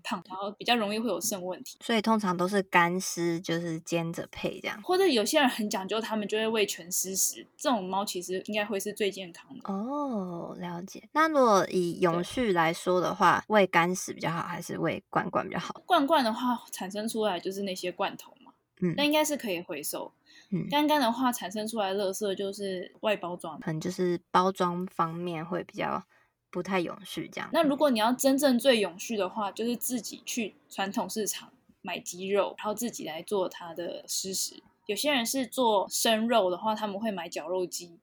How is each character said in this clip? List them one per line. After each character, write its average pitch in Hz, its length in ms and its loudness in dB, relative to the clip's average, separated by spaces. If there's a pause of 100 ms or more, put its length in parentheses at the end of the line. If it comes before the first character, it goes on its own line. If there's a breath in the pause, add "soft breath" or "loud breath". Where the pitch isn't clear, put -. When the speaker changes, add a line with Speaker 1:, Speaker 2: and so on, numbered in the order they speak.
Speaker 1:
胖， 196 240 -6
然 185 100 -12
后 202 140 -6
比 196 140 -12
较 233 100 4
容 208 180 0
易 214 60 -2
会 233 100 -2
有 180 120 -2
肾 190 240 -2
问 180 180 -8
题。 - 180 -18
Speaker 2:
所 - 140 0
以 214 80 2
通 226 160 4
常 185 180 0
都 180 120 2
是 202 160 2
干 175 360 4
湿， 170 400 -2
就 170 200 -2
是 165 180 -4
煎 165 340 -2
着 - 200 -8
配 - 280 -6
这 - 60 -8
样。 - 160 -8
Speaker 1:
或 359 160 2
者 392 80 6
有 240 180 4
些 311 140 2
人 277 100 6
很 214 220 -2
讲 190 160 -4
究， 208 140 -2
他 220 160 -4
们 208 100 -2
就 208 100 -2
会 220 120 0
喂 220 180 2
全 175 240 -6
湿 185 240 -2
食， 113 320 -2 (100)
这 294 140 0
种 208 140 2
猫 190 200 -2
其 196 160 -6
实 185 260 -4
应 214 80 -4
该 208 100 0
会 208 160 -2
是 208 120 -6
最 202 200 -2
健 190 200 -12
康 - 240 -18
的。 - 160 -8
Speaker 2:
哦， 208 840 -4
了 175 240 -8
解。 - 300 -14
那 311 160 4
如 302 100 2
果 214 320 8
以 175 300 0
永 175 240 4
续 240 280 0
来 170 200 4
说 180 280 2
的 165 140 2
话， 175 320 6
Speaker 1:
对。 214 80 2
Speaker 2:
喂 196 140 8
干 180 260 4
食 - 180 -6
比 - 80 -14
较 160 120 0
好， 170 100 -4
还 175 180 -6
是 - 160 -8
喂 160 320 -2
罐 - 220 0
罐 - 160 0
比 - 80 -6
较 185 60 -4
好？ - 260 -8
Speaker 1:
罐 330 180 4
罐 277 200 6
的 220 80 2
话， 240 400 -2
产 190 180 -8
生 208 180 -4
出 220 160 0
来 185 140 2
就 180 140 -4
是 196 100 -6
那 196 100 -4
些 180 200 -6
罐 - 240 -2
头 - 160 -20 (120)
嘛， - 80 -20 (280)
Speaker 2:
嗯。 180 160 2
Speaker 1:
那 285 80 2
应 294 80 4
该 302 120 4
是 294 120 0
可 214 160 -4
以 170 80 -2
回 165 200 -8
收。 143 300 -8 (400 soft breath)
Speaker 2:
嗯。 175 180 -2
Speaker 1:
干 285 200 4
干 302 120 4
的 233 120 4
话， 254 180 0
产 202 180 -4
生 214 200 -6
出 226 100 -6
来 190 160 0
的 196 180 0
垃 - 0 -
圾 196 220 -2
就 196 180 -4
是 190 400 -8 (100)
外 208 140 2
包 180 200 -6
装。 165 240 -12
Speaker 2:
可 - 100 -6
能 156 100 -4
就 175 80 -4
是 180 320 0 (120)
包 185 180 6
装 180 380 0
方 165 260 -2
面 170 320 -6
会 175 160 -4
比 202 140 -16
较 - 260 -2 (480 soft breath)
不 180 120 -4
太 190 180 0
永 165 220 -4
续 - 300 -10
这 - 80 -10
样。 - 100 -8
Speaker 1:
那 330 120 4
如 294 120 2
果 294 140 4
你 240 100 2
要 220 140 4
真 269 240 4
正 262 220 4
最 240 220 6
永 180 180 -2
续 226 180 -6
的 190 100 2
话， 196 240 -4
就 214 140 -6
是 240 100 0
自 240 240 -2
己 - 280 -10
去 226 280 -6 (140)
传 196 240 -4
统 190 160 -2
市 208 180 -4
场 - 240 -8 (300)
买 175 180 -8
鸡 180 300 -8
肉， 196 300 2
然 202 80 -6
后 214 80 -2
自 233 160 -6
己 - 160 -10
来 160 160 -8
做 185 260 -2
它 170 240 -12
的 170 340 -8
湿 - 280 -6
食。 - 280 -6 (220)
有 208 100 -2
些 277 160 0
人 247 140 2
是 262 220 -2
做 220 420 2
生 226 400 2
肉 214 220 4
的 175 80 -2
话， 214 160 0
他 214 120 -4
们 196 140 -4
会 226 100 -2
买 175 160 -6
绞 165 220 -8
肉 185 160 0
机 170 380 -10